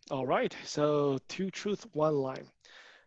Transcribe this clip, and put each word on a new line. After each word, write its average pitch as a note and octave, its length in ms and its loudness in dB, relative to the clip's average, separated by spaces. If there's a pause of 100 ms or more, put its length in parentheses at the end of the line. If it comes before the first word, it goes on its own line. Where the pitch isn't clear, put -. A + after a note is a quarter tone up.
(100)
All C3+ 160 -2
right. F#3+ 280 2 (100)
So D3 540 2 (100)
two F#3+ 220 -4
truth, - 420 -4
one D3+ 240 2
lie. C3 260 -2 (640)